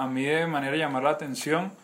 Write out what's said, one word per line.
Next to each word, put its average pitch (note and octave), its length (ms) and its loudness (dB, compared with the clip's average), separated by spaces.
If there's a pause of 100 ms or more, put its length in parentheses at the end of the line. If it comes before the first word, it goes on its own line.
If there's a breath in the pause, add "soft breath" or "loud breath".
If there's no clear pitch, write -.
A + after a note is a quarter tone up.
a C3 60 0
mí C3 180 -2
de D#3+ 220 2
manera C#3 260 -2
de D#3 60 2
llamar C#3 240 0
la D3 80 6
atención, D#3 640 -2 (120)